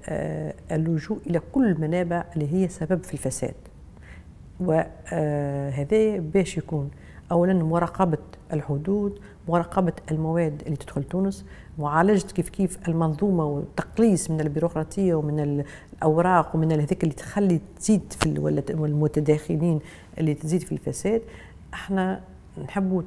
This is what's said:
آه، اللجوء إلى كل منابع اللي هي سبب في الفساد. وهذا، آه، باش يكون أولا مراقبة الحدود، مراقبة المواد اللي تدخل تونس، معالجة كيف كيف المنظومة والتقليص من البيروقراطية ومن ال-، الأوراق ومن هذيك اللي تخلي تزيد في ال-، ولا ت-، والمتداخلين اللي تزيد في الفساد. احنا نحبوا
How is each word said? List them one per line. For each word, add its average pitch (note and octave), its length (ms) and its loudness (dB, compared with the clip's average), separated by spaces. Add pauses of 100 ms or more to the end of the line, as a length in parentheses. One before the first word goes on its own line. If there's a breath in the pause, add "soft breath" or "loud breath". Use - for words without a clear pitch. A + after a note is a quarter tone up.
آه، D#3 480 -4 (180)
اللجوء D#3+ 460 -2 (100)
إلى E3+ 140 0 (100)
كل G3+ 300 2
منابع E3+ 440 0 (100)
اللي D3+ 180 -2
هي F#3 140 2
سبب D#3+ 360 -4
في - 100 -10
الفساد. C3 420 -4 (1040 loud breath)
وهذا، E3 280 2 (1080)
آه، G#3+ 260 4
باش E3 380 0
يكون C#3+ 320 -2 (420 loud breath)
أولا F3 220 6
مراقبة E3+ 640 2 (360)
الحدود، F3+ 680 -2 (300 loud breath)
مراقبة E3+ 440 2 (180)
المواد D#3+ 540 0
اللي D3+ 120 -4
تدخل - 260 -6
تونس، G3 420 -2 (340 loud breath)
معالجة E3+ 460 4
كيف - 240 -4
كيف - 380 -2
المنظومة E3 580 2
والتقليص D#3+ 840 0
من D#3 100 0
البيروقراطية D#3+ 720 0
ومن D3+ 240 0
ال-، D3 260 0 (280 loud breath)
الأوراق E3+ 600 4
ومن D#3+ 160 4
هذيك D3+ 320 2
اللي D#3 120 0
تخلي F#3+ 440 2 (200)
تزيد - 400 2
في - 60 2
ال-، D3 140 0
ولا D3+ 220 2
ت-، - 100 -4
والمتداخلين D3+ 1080 2 (380 loud breath)
اللي D#3 160 0
تزيد D#3+ 280 -2
في - 100 -10
الفساد. G#3 500 -4 (520 loud breath)
احنا F#3+ 480 -2 (420)
نحبوا F#3 440 0